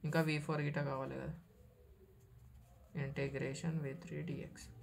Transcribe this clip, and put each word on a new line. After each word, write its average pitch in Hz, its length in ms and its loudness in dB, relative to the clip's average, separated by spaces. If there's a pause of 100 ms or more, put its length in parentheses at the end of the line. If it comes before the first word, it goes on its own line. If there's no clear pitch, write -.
ఇంకా 165 200 6
వీ 156 80 6 (120)
ఫోర్ 151 200 4
గిట్ట 143 120 2 (100)
కావాలి 135 320 0
కదా. 151 140 -4 (1700)
Integration 135 680 0 (120)
వీ 135 80 -2 (100)
త్రీ - 160 -4 (100)
dx. - 240 -4 (300)